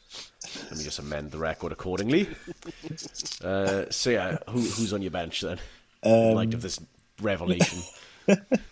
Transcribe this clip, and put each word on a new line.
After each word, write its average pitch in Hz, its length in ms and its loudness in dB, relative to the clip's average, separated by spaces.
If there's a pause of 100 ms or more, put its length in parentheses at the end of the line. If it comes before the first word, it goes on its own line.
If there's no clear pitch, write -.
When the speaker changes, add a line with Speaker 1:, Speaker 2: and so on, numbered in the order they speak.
(680)
Speaker 1:
let 78 80 -10
me 76 60 -6
just 73 160 -8
amend 73 320 -6
the 80 80 -8
record 80 320 -2
accordingly. 101 640 0
<laughs> - 40 -12 (1040)
Uh, 98 480 0
so - 180 0
yeah, 98 280 2 (120)
who, 120 100 0
who's 107 340 0
on 101 80 0
your 92 100 -4
bench 85 300 -4
then? 92 180 -4 (440)
In 113 260 8
Speaker 2:
Um, 110 60 6
Speaker 1:
light 113 180 2
of 117 80 -4
this 92 180 -6 (420)
revelation. 175 580 2 (480)
Speaker 2:
<laughs> 196 100 8 (340)